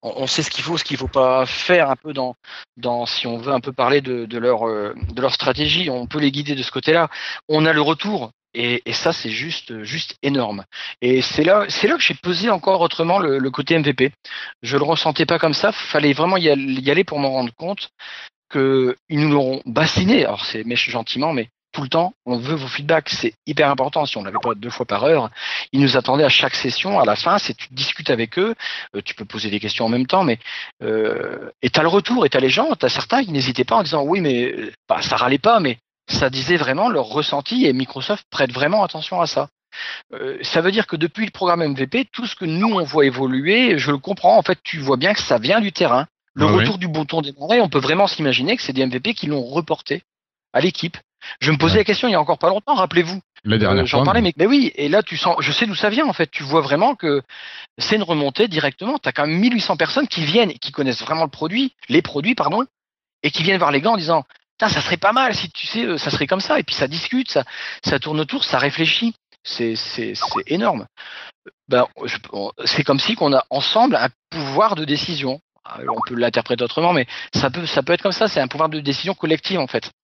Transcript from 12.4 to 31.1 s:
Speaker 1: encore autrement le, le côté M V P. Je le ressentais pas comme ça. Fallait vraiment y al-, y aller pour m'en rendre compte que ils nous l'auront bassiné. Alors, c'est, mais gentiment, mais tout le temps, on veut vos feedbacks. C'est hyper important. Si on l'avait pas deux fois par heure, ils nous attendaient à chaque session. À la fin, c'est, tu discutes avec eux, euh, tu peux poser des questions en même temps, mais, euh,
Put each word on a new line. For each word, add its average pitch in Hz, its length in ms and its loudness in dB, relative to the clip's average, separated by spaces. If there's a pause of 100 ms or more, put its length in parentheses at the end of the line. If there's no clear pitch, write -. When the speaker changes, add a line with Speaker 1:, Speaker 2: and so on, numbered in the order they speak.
Speaker 1:
encore 190 320 2
autrement 170 360 2
le, 147 200 2
le 131 120 0
côté 143 240 0
M 165 80 4
V 143 120 2
P. 135 180 2 (500)
Je 127 140 -2
le 139 80 4
ressentais 156 420 0
pas 165 140 2
comme 156 140 2
ça. 214 180 0
Fallait 147 400 2
vraiment 165 240 2
y 170 120 2
al-, 143 120 4
y 135 280 -2
aller 151 140 4
pour 156 160 -2
m'en 139 140 0
rendre 127 200 -2
compte 180 380 -10 (580)
que 135 480 2 (120)
ils 156 100 -2
nous 151 120 4
l'auront 135 360 2
bassiné. 170 580 2
Alors, 104 200 -2
c'est, 110 180 -8
mais 120 140 -4
gentiment, 123 560 -2
mais 120 160 -4 (240)
tout 147 100 -6
le 135 60 -6
temps, 165 260 0 (120)
on 123 120 -2
veut 131 160 -4
vos 135 140 -8
feedbacks. 156 400 -2
C'est - 260 -4 (140)
hyper 151 200 2
important. 139 380 0
Si - 120 -6
on 104 40 -8
l'avait 98 180 -6
pas 117 140 -2
deux 107 160 -10
fois 120 160 -6
par 101 160 -2
heure, 139 280 4 (420)
ils 135 80 4
nous 135 160 6
attendaient 135 260 2
à 143 60 6
chaque - 260 2
session. 185 460 0
À 131 40 6
la 107 120 2
fin, 185 220 2
c'est, - 160 -4
tu - 180 -16
discutes 135 380 -6
avec 117 280 0
eux, 214 160 0 (400)
euh, - 100 -6
tu - 120 -10
peux 214 80 -12
poser 107 260 -8
des 104 80 -2
questions 107 280 -4
en - 20 0
même 123 180 0
temps, 185 160 2
mais, 120 160 2 (460)
euh, - 680 -2 (100)